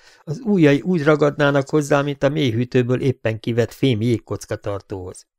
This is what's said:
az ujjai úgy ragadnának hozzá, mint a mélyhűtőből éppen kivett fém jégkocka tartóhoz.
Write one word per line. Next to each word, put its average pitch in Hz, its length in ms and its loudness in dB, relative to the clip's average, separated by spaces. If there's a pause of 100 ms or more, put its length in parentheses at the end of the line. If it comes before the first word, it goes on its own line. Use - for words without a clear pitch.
(240)
az 170 200 -10
ujjai 160 380 4
úgy 180 220 -2
ragadnának 143 680 2
hozzá, 147 320 0
mint 143 220 -6
a 139 60 4
mélyhűtőből 127 720 0
éppen 117 380 -2
kivett 117 340 -2
fém 123 280 0
jégkocka 110 540 -4
tartóhoz. 98 720 -12 (120)